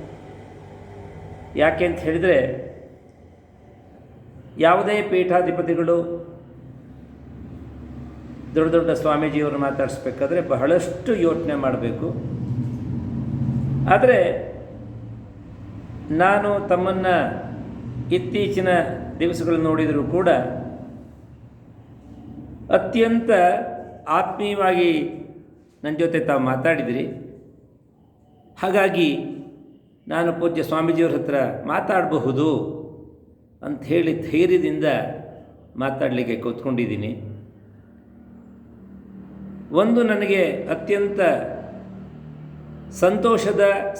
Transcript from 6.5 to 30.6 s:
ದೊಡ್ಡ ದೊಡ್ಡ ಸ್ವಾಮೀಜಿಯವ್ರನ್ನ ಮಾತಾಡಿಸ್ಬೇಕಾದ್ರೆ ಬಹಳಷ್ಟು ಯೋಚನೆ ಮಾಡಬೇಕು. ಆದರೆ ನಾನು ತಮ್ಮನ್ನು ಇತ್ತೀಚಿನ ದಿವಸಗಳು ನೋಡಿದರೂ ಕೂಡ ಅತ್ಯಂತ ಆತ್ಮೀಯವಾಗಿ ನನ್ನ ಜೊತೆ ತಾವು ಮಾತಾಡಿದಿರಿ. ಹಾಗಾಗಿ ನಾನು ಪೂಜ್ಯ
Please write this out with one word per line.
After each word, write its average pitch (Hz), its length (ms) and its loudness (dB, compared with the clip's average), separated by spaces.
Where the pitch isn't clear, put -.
ದೊಡ್ಡ 160 160 4
ದೊಡ್ಡ 165 180 4
ಸ್ವಾಮೀಜಿಯವ್ರನ್ನ 151 720 2
ಮಾತಾಡಿಸ್ಬೇಕಾದ್ರೆ 139 800 -2
ಬಹಳಷ್ಟು 160 720 2
ಯೋಚನೆ 165 400 2
ಮಾಡಬೇಕು. 131 520 -2
ಆದರೆ 208 640 4
ನಾನು 202 580 4
ತಮ್ಮನ್ನು 180 800 2
ಇತ್ತೀಚಿನ 185 520 0
ದಿವಸಗಳು 170 380 2
ನೋಡಿದರೂ 156 460 2
ಕೂಡ 175 260 2
ಅತ್ಯಂತ 226 580 2
ಆತ್ಮೀಯವಾಗಿ 180 1000 2
ನನ್ನ 151 140 -4
ಜೊತೆ 165 220 2
ತಾವು 139 200 2
ಮಾತಾಡಿದಿರಿ. 131 680 0
ಹಾಗಾಗಿ 185 580 4
ನಾನು 165 260 0
ಪೂಜ್ಯ 165 300 0